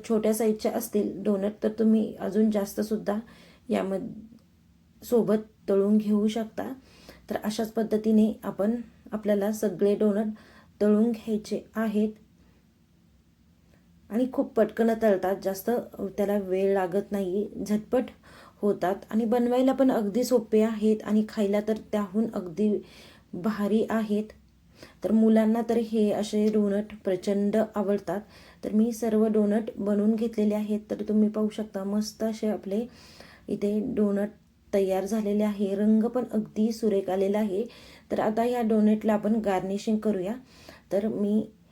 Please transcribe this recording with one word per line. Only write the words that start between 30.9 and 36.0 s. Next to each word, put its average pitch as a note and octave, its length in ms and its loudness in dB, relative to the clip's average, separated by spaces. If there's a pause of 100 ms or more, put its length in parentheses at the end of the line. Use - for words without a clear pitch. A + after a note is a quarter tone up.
तर G#3 180 -6
तुम्ही G#3+ 200 4
पाहू G#3+ 200 0
शकता G#3+ 360 -8
मस्त G#3+ 380 -4
असे A3 260 -2
आपले G3+ 380 -4 (600)
इथे G#3 460 -2
डोनट G3+ 340 0 (460)
तयार F#3+ 300 2
झालेले G#3 400 0
आहे, G3+ 300 -2
रंग G#3+ 280 4